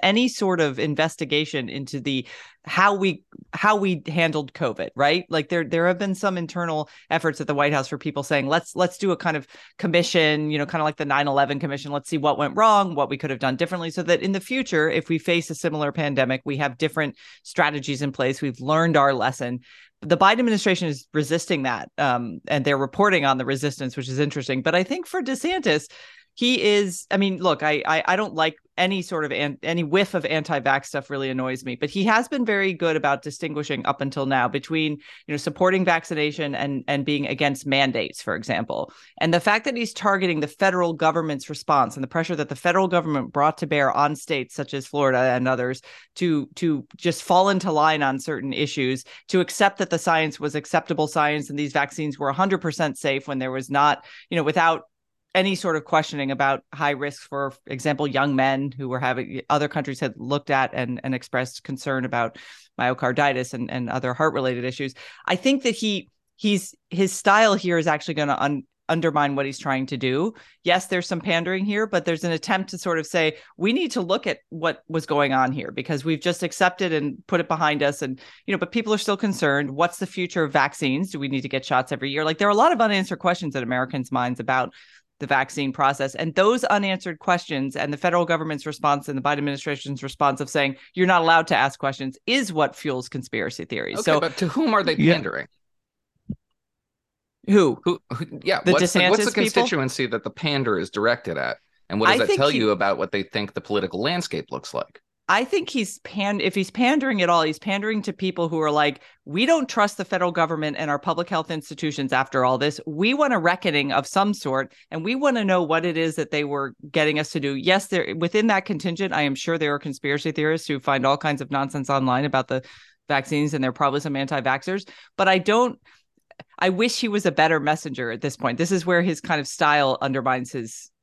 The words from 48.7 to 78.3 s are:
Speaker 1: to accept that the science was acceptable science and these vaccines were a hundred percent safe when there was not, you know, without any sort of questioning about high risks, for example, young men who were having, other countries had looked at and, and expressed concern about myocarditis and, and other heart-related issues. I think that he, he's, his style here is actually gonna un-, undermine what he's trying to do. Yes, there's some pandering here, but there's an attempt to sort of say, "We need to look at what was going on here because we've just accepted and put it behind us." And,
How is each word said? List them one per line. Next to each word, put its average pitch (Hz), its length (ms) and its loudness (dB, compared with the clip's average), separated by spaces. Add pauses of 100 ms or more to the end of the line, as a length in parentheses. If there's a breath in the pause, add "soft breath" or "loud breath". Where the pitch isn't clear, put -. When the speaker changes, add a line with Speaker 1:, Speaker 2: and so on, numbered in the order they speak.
Speaker 1:
to 185 120 2
accept 196 380 2
that 190 120 -2
the 165 80 0
science 156 400 0
was 151 160 -4
acceptable 151 540 -2
science 147 420 0
and 143 80 -8
these 147 140 -4
vaccines 147 480 -2
were 143 80 0
a 139 60 0
hundred 190 280 2
percent 151 340 -2
safe 135 300 -2
when 135 140 -4
there 131 100 -4
was 131 180 -6
not, 143 380 2 (240 loud breath)
you 175 60 -2
know, 156 80 2
without 165 400 2 (480)
any 190 220 2
sort 175 220 -2
of 151 80 -4
questioning 143 480 0
about 135 320 0 (100)
high 147 160 0
risks, 143 340 -6
for 139 280 -6 (160)
example, 143 360 -2
young 139 300 2
men 135 420 2
who 135 120 -8
were 127 100 -2
having, 127 500 -2
other 147 200 2
countries 143 320 -6
had 135 160 -2
looked 143 340 -4
at 135 220 2
and, 123 320 -4
and 131 100 -2
expressed 127 480 -6
concern 135 420 -4
about 117 320 -2 (440 loud breath)
myocarditis 127 720 0
and, 120 160 -6
and 123 180 -6
other 127 240 -4
heart-related 127 520 0
issues. 131 280 -6 (340 loud breath)
I 185 100 0
think 269 260 2
that 233 140 0
he, 208 320 -4 (260)
he's, 208 400 -2 (140)
his 190 240 0
style 208 420 6
here 175 240 0
is 156 80 0
actually 151 280 0
gonna 147 260 0
un-, 143 240 -2 (240)
undermine 151 480 2
what 139 100 0
he's 139 140 -8
trying 131 260 -2
to 139 100 -6
do. 135 380 0 (300 loud breath)
Yes, 180 240 2
there's 180 180 -2
some 175 140 -4
pandering 180 440 -2
here, 208 220 0
but 180 180 0
there's 165 200 -2
an 170 80 0
attempt 190 380 -2
to 180 80 -12
sort 165 200 -2
of 151 80 -4
say, 156 300 0 (200 loud breath)
"We 202 160 0
need 294 200 -2
to 240 80 -2
look 190 260 -2
at 175 120 -4 (100)
what 160 400 -4
was 160 180 -4
going 143 260 2
on 131 200 2
here 143 180 -6
because 139 340 -6
we've 160 160 -2
just 175 220 -2
accepted 180 500 0
and 147 360 -2
put 180 100 2
it 160 80 0
behind 151 380 0
us." 143 180 0
And, 131 180 -6 (260 loud breath)